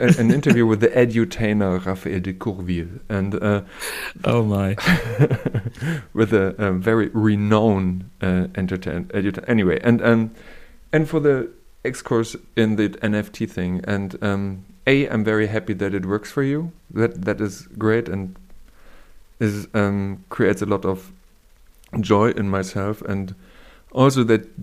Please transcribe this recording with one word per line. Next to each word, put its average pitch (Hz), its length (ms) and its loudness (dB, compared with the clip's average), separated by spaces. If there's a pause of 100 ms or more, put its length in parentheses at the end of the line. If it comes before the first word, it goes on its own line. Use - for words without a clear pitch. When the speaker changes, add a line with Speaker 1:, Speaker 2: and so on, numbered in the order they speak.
Speaker 1:
an, 156 140 6
an 113 120 4
interview 123 360 4
with 110 140 2
the 113 80 6
edutainer 107 960 2
Raphael 95 360 -4
de 92 140 -4
Courville, 90 760 -6
and, 95 340 -2
uh, 104 200 0 (600)
Speaker 2:
Oh, 117 200 2
my. 98 240 0
Speaker 1:
<laughs> 120 1400 -2
with 110 220 2
a, 95 240 2
um, 95 220 0
very 110 280 2
renowned, 104 1000 2 (120)
uh, 92 340 0
entertain-, 90 520 -4
eduta-, 98 420 -4
anyway, 101 340 2
and, 117 200 4
um, 113 280 2 (600)
and 156 160 2
for 160 120 0
the 139 300 2 (340)
excursus 117 560 -2 (140)
in 110 220 2
the 101 260 0
N 107 120 0
F 104 180 -2
T 110 140 -6
thing, 90 380 -4
and, 98 380 -4
um, 98 420 -4 (220)
A, 139 220 2
I'm 107 160 0
very 107 240 2
happy 107 260 -4
that 95 200 -4
it 92 120 -4
works 104 240 -4
for 143 120 -2
you. 151 300 -4 (220)
That, 110 300 -2
that 101 160 -2
is 101 260 -6 (100)
great, 110 320 0
and 92 280 -6 (1040)
is, 104 320 -2
um, 101 540 -2
creates 101 340 0
a 101 40 -4
lot 101 180 0
of 92 280 -4 (880)
joy 104 300 4
in 101 180 -2
myself, 98 540 -4
and 98 320 -6 (580)
also 131 320 4
that, 110 180 4 (200)